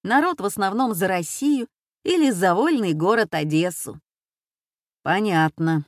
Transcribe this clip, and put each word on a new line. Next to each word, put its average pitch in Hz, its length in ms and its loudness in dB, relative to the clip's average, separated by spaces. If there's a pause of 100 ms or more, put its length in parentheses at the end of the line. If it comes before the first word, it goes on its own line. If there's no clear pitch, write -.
Народ 294 360 0
в - 40 -4
основном 208 500 -2
за 175 140 0
Россию 233 580 -2 (380)
или 320 260 2
за 185 240 2
вольный 226 400 0
город 190 400 0
Одессу». 156 680 -2 (1000)
«Понятно. 160 840 0